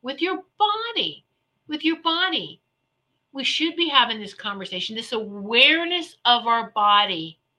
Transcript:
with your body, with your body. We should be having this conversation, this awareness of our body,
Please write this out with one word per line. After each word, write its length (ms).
with 200
your 220
body, 680
with 160
your 180
body. 600
We 100
should 320
be 140
having 300
this 140
conversation, 640
this 160
awareness 1120
of 240
our 220
body, 720